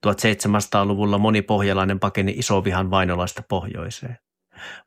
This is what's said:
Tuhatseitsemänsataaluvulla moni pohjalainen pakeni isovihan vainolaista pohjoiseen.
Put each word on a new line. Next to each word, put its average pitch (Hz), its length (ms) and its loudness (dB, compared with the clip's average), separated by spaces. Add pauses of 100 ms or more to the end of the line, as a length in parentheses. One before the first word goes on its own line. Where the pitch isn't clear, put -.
Tuhatseitsemänsataaluvulla 101 1160 2
moni 107 240 4
pohjalainen 98 580 0
pakeni 98 360 0
isovihan 95 540 0
vainolaista 90 580 0
pohjoiseen. 98 720 -6 (680)